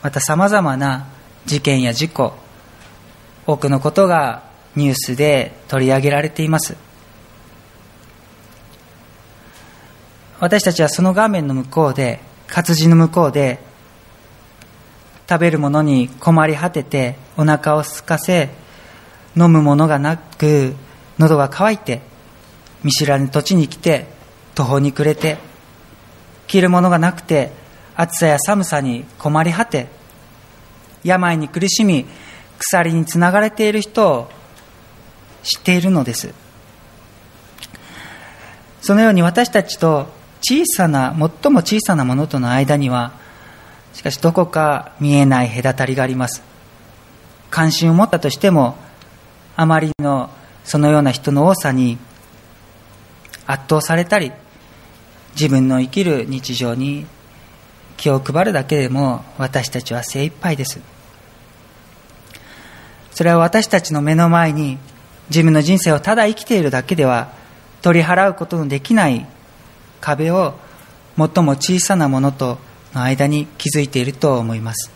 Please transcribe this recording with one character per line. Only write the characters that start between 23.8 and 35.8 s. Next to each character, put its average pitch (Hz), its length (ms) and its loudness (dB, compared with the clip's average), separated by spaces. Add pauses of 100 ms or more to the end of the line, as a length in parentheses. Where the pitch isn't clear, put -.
途 143 100 -2
方 139 140 0
に 143 140 0
暮 147 160 -2
れ 151 60 0
て、 156 240 -4 (1080)
着 196 140 2
る 180 80 2
も 180 140 4
の 180 80 4
が 175 80 2
な 170 160 0
く - 80 -16
て、 143 280 0 (460)
暑 170 220 -4
さ 170 80 0
や 147 120 4
寒 196 240 0
さ 151 200 -2
に 127 240 -6 (120)
困 156 240 0
り 170 100 0
果 202 120 -2
て、 - 240 -6 (1120)
病 175 360 0
に 151 100 -6
苦 180 200 -4
し 220 140 0
み、 165 220 2 (540)
鎖 170 340 0
に 165 140 0
つ 170 120 -4
な 175 140 2
が 202 80 2
れ 214 100 0
て 214 200 0
い - 20 -4
る 214 80 0
人 208 300 0
を 123 200 -4 (1160)
知 - 120 -6
っ - 40 -20
て 180 140 0
い 175 40 2